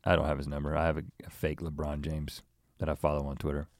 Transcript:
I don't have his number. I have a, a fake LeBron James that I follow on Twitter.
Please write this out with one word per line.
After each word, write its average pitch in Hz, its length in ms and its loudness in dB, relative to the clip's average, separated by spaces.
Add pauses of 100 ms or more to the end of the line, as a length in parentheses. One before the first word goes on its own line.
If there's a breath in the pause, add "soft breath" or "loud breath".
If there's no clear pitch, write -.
I 90 120 6
don't 76 80 6
have 71 140 2
his 69 100 -4
number. 73 260 -2
I 80 120 4
have 78 100 4
a, 78 60 -4 (240)
a - 40 -14
fake 76 300 -2
LeBron 73 400 -2
James 76 400 -4 (380)
that 73 100 -2
I 76 60 2
follow 73 320 2
on 71 100 -4
Twitter. 73 320 -2 (120)